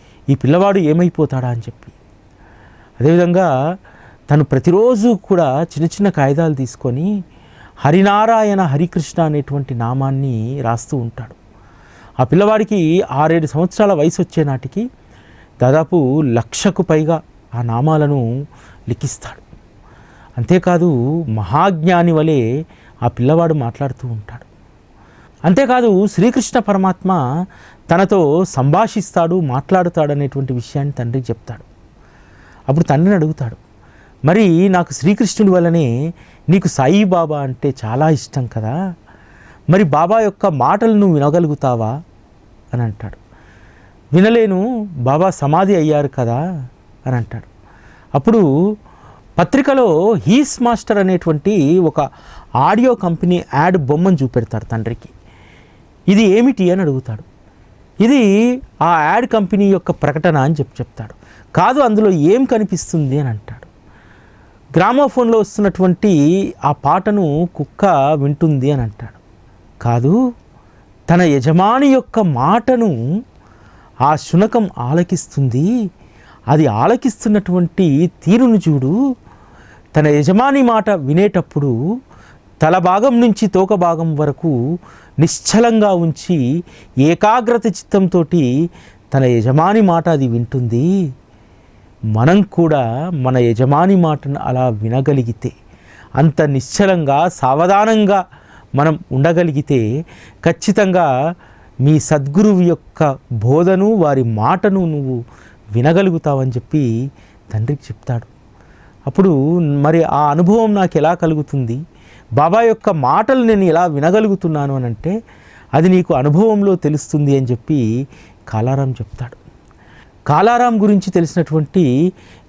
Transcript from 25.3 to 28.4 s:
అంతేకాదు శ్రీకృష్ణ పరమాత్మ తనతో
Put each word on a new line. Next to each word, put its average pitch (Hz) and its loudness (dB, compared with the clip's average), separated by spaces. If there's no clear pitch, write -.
అంతేకాదు 220 2
శ్రీకృష్ణ 233 0
పరమాత్మ 185 -2
తనతో 175 2